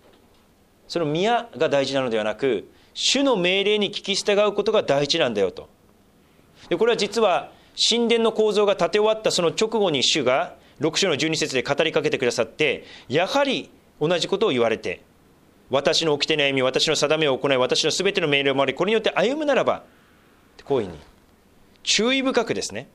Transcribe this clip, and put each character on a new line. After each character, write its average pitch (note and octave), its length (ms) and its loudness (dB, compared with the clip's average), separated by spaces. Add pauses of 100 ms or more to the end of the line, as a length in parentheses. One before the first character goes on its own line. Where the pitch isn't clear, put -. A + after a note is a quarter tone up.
(880)
そ - 140 -4
の E3 40 0
宮 G3 520 0
が D3+ 120 0
大 C#3 160 2
事 C3+ 100 -4
な C3+ 80 0
の B2+ 80 -2
で A2+ 80 0
は G#2+ 60 -2
な G#2+ 120 -4
く、 A#2+ 340 -2 (240)
主 - 300 0
の C4 120 2
命 F#3 280 2
令 G#3+ 140 2
に G3+ 100 0
聞 - 140 -10
き G3 120 -4
従 G3+ 280 0
う G#3 100 2
こ G#3 100 -2
と A3 80 0
が G#3 140 2
大 C#3+ 240 0
事 E3 100 0
な D3 100 2
ん A2+ 60 -4
だ G2+ 60 0
よ F#2+ 100 2
と。 - 180 -14 (1000)
で、 F3 80 -2
こ A3 100 2
れ A#3+ 60 4
は A3 40 0
実 - 240 -2
は F3 300 2 (400)
神 A#3 180 2
殿 A#3 140 4
の A3 100 2
構 A3 200 2
造 G#3 120 2
が G3 120 2
建 E3+ 140 0
て G#3 100 2
終 A3 140 2
わ A3 60 -12
っ - 20 -18
た E3 100 0
そ F3+ 100 0
の E3 60 4
直 F#3 200 0
後 G#3 220 0
に C3+ 140 0
主 D#3+ 180 0
が C3+ 320 0 (280)
六 D#3 160 0
章 G3 100 2
の D3+ 80 0
十 D#3 120 -2
二 D#3+ 80 -2
節 D3+ 180 -4
で B2+ 80 0
語 C#3 220 0
り D#3+ 80 -2
か D#3+ 100 0
け D3 80 0
て D3 80 0
く C3 60 -2
だ A#2+ 80 2
さ A#2+ 100 0
っ A2 40 -2
て、 C3+ 380 -2 (240)
や D#3+ 180 0
は C#4 180 0
り G#3+ 260 -4 (300)
同 E3+ 180 0
じ E3 80 -4
こ G3 100 -2
と G#3 120 0
を - 20 0
言 B2+ 100 0
わ A2+ 80 2
れ A2 100 -2
て、 F2+ 220 -8 (720)
「私 D#3 340 2
の D#3 100 2
掟 D#3 220 -2
に D3 60 2
歩 C#3 140 2
み、 C3 60 0
私 C3 260 0
の D3+ 80 0
定 D3+ 220 0
め D#3 100 2
を C3 100 0
行 C#3+ 140 -2
い、 C3 40 2
私 B2+ 280 0
の D3+ 80 0
す - 100 -2
べ F#3+ 100 0
て F#3 80 -2
の E3+ 60 0
命 C#3 180 2
令 C#3 60 2
を C3+ 60 0
守 C3+ 160 0
り、 - 40 -4
こ E3+ 80 -2
れ G3 60 -2
に A3 40 0
よ A3 40 2
っ G#3+ 40 -6
て G#3 80 0
歩 A3+ 280 0
む D4+ 80 -4
な C#4 80 2
ら F3+ 100 2
ば」、 A2 200 -2 (800)
こ C#3 120 0
う B2 60 0
い - 20 -4
う - 40 -10
ふ - 20 -14
う - 20 -14
に D#2 60 -16 (840)
注 A3+ 280 0
意 C4+ 100 0
深 A#3+ 220 0
く C#3 100 -4
で G2 80 -6
す - 120 -8
ね、 A2+ 200 -12